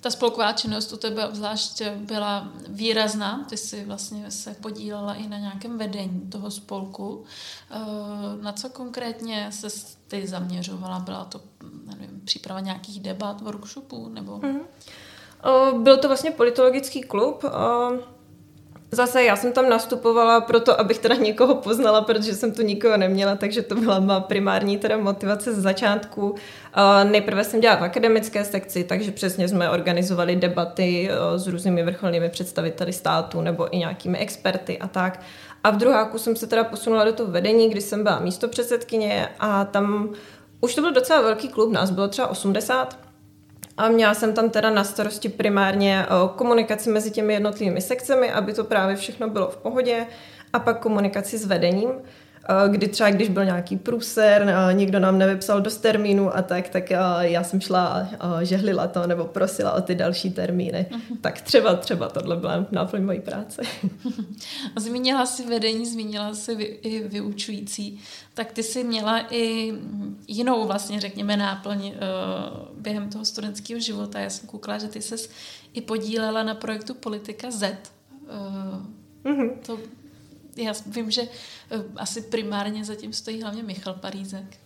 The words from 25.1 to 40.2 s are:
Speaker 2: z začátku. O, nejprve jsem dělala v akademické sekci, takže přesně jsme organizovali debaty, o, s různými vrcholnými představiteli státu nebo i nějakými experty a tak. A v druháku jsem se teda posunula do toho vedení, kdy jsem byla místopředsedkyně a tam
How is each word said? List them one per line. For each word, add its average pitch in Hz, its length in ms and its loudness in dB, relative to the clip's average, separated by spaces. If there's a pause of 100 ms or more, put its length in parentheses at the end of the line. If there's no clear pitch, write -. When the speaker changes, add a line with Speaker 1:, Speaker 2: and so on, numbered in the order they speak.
Speaker 2:
z 202 40 -2
začátku. 202 720 0
O, 202 720 4
nejprve 202 400 4
jsem 220 160 0
dělala 226 200 8
v 175 40 0
akademické 214 600 2
sekci, 190 400 -4
takže 185 260 -2
přesně 185 380 -2
jsme 175 220 2
organizovali 175 680 2
debaty, 180 720 2 (260)
o, 175 40 0
s 185 80 -4
různými 180 360 2
vrcholnými 170 460 0
představiteli 170 640 -4
státu 165 480 -2
nebo 170 340 -2
i 180 40 0
nějakými 180 400 -4
experty 185 600 -4
a 190 100 -8
tak. 185 320 -2 (440)
A 214 60 6
v 208 60 2
druháku 220 420 4
jsem 226 180 0
se 226 100 -8
teda 226 180 4
posunula 220 400 2
do 220 80 4
toho 220 180 -2
vedení, 214 400 6
kdy 202 100 -2
jsem 208 220 -4
byla 202 180 2
místopředsedkyně 226 1080 0 (120)
a 202 240 2
tam 208 460 0 (500)